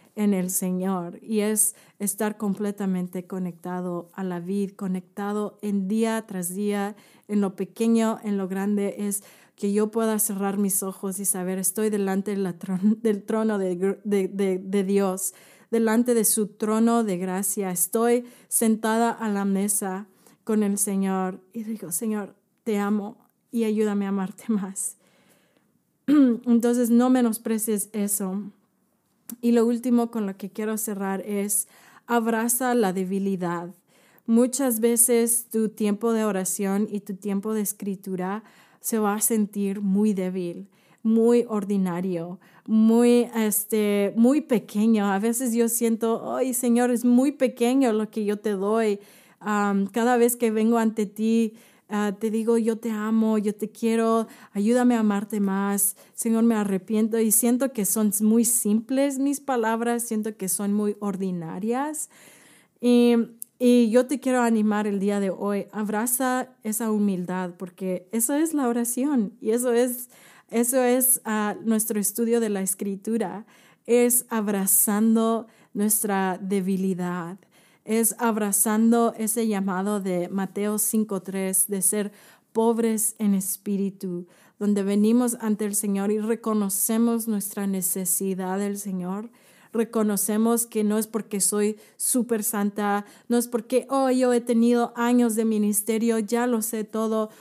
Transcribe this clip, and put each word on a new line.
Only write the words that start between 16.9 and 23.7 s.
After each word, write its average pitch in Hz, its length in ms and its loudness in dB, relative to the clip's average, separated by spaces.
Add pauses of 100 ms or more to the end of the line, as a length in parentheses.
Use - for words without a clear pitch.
de 196 120 -2
gracia. 185 540 -4
Estoy 233 540 0 (240)
sentada 226 600 2
a 226 180 -4
la 202 160 -2
mesa 196 640 -2 (360)
con 214 180 0
el 202 160 0
Señor 190 600 -2 (120)
y 233 120 -10
digo, 208 280 -10
"Señor, 214 420 -6 (300)
te 214 140 0
amo 202 380 -2 (340)
y 233 140 -2
ayúdame 208 420 0